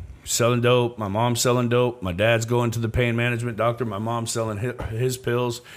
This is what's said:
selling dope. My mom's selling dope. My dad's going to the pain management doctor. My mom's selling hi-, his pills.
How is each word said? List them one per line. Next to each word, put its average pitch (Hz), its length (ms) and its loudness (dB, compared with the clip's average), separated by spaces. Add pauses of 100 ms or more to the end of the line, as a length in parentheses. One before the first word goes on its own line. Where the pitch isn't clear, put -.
(260)
selling 120 340 2
dope. 120 400 4
My 107 80 -4
mom's 117 320 0
selling 123 300 2
dope. 120 340 2
My 92 80 -2
dad's 113 340 2
going 120 260 2
to 117 80 -4
the 113 100 -2
pain 120 260 0
management 120 400 -2
doctor. 117 300 0
My 104 140 -4
mom's 113 320 -4
selling 110 260 -2
hi-, 123 300 -6
his 123 300 -2
pills. 120 440 -2 (160)